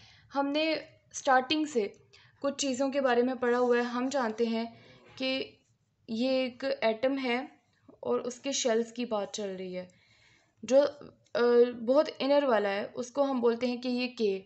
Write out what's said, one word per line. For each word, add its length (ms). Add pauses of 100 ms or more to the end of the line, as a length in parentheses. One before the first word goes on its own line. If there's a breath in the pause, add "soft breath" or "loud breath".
(320 loud breath)
हमने 560 (240)
starting 540
से 280 (460 soft breath)
कुछ 200
चीज़ों 300
के 100
बारे 220
में 140
पढ़ा 220
हुआ 180
है। 60
हम 260
जानते 380
हैं 340 (380 loud breath)
कि 360 (560)
ये 340
एक 380
एटम 360
है 420 (420)
और 180
उसके 320
शेल्स 400
की 120
बात 300
चल 140
रही 260
है। 140 (760 soft breath)
जो, 180
अ, 880
बहुत 380
इनर 360
वाला 240
है 180
उसको 360
हम 180
बोलते 280
हैं 120
कि 80
ये 200
के, 380